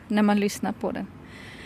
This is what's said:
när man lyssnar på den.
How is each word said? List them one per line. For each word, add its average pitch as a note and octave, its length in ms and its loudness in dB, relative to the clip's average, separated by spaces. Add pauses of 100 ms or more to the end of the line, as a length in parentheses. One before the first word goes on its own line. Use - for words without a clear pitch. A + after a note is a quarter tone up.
när G#3 140 4
man G#3 180 6
lyssnar G3+ 320 0
på - 200 -2
den. F#3+ 140 -6 (600)